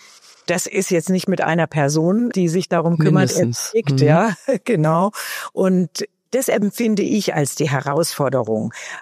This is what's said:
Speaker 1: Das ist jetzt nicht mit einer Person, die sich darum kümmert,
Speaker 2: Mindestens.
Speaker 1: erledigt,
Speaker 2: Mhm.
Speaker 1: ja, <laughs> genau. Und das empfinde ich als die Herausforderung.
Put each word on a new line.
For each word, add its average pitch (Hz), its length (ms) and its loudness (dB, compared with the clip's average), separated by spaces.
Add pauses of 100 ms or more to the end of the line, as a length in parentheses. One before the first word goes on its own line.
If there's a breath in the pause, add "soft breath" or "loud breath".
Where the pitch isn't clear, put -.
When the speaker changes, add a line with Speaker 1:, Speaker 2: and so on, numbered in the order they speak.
(480 loud breath)
Speaker 1:
Das 175 200 0
ist - 240 -2
jetzt 165 180 0
nicht 185 160 0
mit 180 140 0
einer 165 260 0
Person, 160 640 0
die 180 180 0
sich 170 200 -2
darum 170 300 0
kümmert, - 380 4
Speaker 2:
Mindestens. 120 380 -2
Speaker 1:
erledigt, 143 260 0
Speaker 2:
Mhm. 131 60 4
Speaker 1:
ja, 185 260 4 (160)
<laughs> 262 160 -2
genau. 170 460 2 (420 loud breath)
Und 185 540 0 (240)
das 262 180 -2
empfinde 208 540 0
ich - 320 0
als 147 220 -2
die 151 120 0
Herausforderung. 131 1040 -2 (300 loud breath)